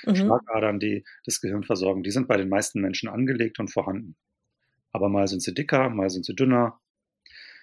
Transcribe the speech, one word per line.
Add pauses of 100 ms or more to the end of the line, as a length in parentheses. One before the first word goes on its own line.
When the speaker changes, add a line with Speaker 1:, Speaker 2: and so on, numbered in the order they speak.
Speaker 1:
Mhm.
Speaker 2:
Schlagadern,
die (200)
das
Gehirn
versorgen.
Die
sind
bei
den
meisten
Menschen
angelegt
und
vorhanden. (760)
Aber
mal
sind
sie
dicker,
mal
sind
sie
dünner, (840)